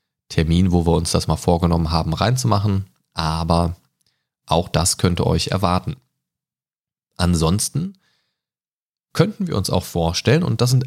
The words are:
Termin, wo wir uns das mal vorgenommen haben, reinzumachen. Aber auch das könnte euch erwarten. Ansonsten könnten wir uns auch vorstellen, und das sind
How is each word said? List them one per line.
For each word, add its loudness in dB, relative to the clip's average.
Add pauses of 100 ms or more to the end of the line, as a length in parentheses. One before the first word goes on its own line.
(280)
Termin, 2
wo 2
wir 4
uns -2
das 0
mal 0
vorgenommen 0
haben, -2
reinzumachen. 0 (280)
Aber 0 (720)
auch 0
das 0
könnte 0
euch 0
erwarten. -2 (1200)
Ansonsten 0 (1120)
könnten 0
wir -4
uns -2
auch 0
vorstellen, 0
und -2
das 2
sind 2